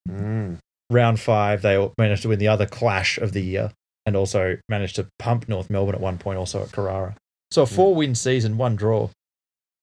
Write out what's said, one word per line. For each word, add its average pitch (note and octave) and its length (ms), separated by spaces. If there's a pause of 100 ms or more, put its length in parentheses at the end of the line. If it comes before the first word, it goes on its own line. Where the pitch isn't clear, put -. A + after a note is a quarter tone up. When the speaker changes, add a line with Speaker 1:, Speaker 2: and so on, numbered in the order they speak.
Speaker 1:
Mm. G2+ 500 (320)
Speaker 2:
Round A#2 280
five, G#2 440
they G2 340
managed G#2 260
to A2+ 60
win G#2+ 100
the G#2 100
other G#2 180
clash G2 500
of G2+ 140
the F#2+ 100
year F#2+ 300 (340)
and G#2 100
also F#2+ 420 (120)
managed G2+ 280
to F#2+ 100 (100)
pump A#2 320
North G2 220
Melbourne G2 240
at - 60
one F2+ 180
point, F#2+ 180
also F#2 240
at G#2 100
Carrara. F#2+ 440 (360)
So D#3 120
a - 20
Speaker 1:
Mm. A2 100
Speaker 2:
four-win E3+ 400
season, A2+ 420
one A#2+ 180
draw G#2+ 340 (720)